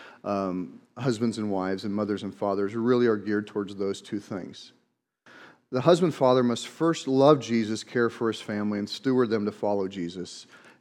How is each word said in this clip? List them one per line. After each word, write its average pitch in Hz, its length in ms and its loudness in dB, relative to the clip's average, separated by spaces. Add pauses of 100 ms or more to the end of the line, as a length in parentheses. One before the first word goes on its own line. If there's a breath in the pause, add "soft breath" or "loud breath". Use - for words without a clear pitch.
(240 loud breath)
um, 95 560 -4 (160)
husbands 120 420 -2
and 107 120 -4
wives 95 340 -2
and 101 100 -4
mothers 104 280 -2
and 98 120 -8
fathers 101 400 -2
really 120 320 2
are 113 100 4
geared 104 300 -2
towards 101 280 -6
those 98 260 -4
two 101 200 -8
things. - 520 -12 (960 loud breath)
The 127 100 -2
husband 165 340 6
father 127 280 4
must 120 260 -2
first 160 400 -2
love 135 320 8
Jesus, 110 420 -2
care 120 280 0
for 117 180 -4
his 107 120 -4
family, 104 380 -4
and 104 100 -6
steward 127 420 0
them 104 160 0
to 104 60 -2
follow 101 360 -2
Jesus. 90 580 -10 (340 loud breath)